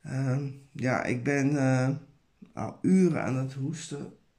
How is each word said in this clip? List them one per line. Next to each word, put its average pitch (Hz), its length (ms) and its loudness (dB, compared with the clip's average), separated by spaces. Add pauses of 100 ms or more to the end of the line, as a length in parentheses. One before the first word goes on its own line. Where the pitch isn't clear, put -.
Ehm, 135 480 -2 (220)
ja, 127 320 0
ik 120 200 -2
ben, 139 320 2
eh, 131 400 2 (560)
al - 300 -8
uren 180 400 4
aan 127 140 -2
het 131 160 -4
hoesten. 139 480 -8 (380)